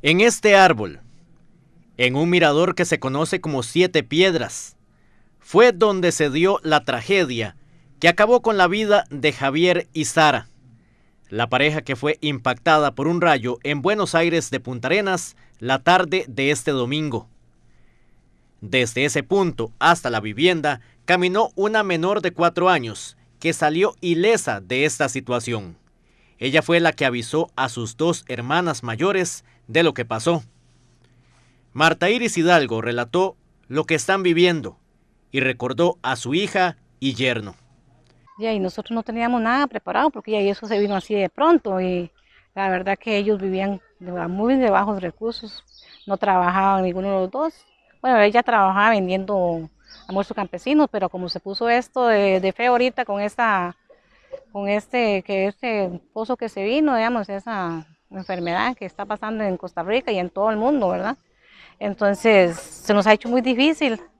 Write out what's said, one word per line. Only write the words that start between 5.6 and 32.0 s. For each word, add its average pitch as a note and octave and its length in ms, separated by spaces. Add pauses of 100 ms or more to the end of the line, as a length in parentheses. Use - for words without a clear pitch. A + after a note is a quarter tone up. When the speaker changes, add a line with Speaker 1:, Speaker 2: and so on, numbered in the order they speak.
Speaker 1:
donde F#3 400
se D3+ 160
dio E3+ 340
la D#3 220
tragedia B2+ 720 (420)
que E3 100
acabó A3 340
con A3 160
la F3+ 100
vida G#3 400
de C#3+ 240
Javier E3 640
y D#3 100
Sara, D3 440 (840)
la A2+ 160
pareja D3+ 340
que C3+ 160
fue D3 240
impactada C#3+ 760
por C#3 140
un E3+ 140
rayo B2+ 400
en D3 180
Buenos G3 340
Aires E3 360
de B2+ 100
Punta B2 280
Arenas F#3+ 460 (260)
la C3 180
tarde F3+ 500
de C3+ 220
este D3+ 220
domingo. C3 540 (1300)
Desde B2 460
ese C#3+ 160
punto F3 560
hasta D#3+ 320
la A2+ 100
vivienda C#3+ 640 (240)
caminó F3+ 500
una G#3+ 260
menor F#3+ 380
de F3+ 120
cuatro F3 360
años A#2+ 480 (240)
que D#3+ 140
salió E3 480
ilesa E3+ 580
de B2+ 240
esta D3 240
situación. A#2 680 (600)
Ella C3+ 220
fue E3+ 200
la E3 120
que C#3+ 140
avisó B2+ 500
a C3 140
sus A2+ 260
dos E3 320
hermanas C#3 540
mayores E3+ 600 (260)
de C#3+ 140
lo D3+ 120
que B2 100
pasó. A#2 400 (1300)
Marta E3 360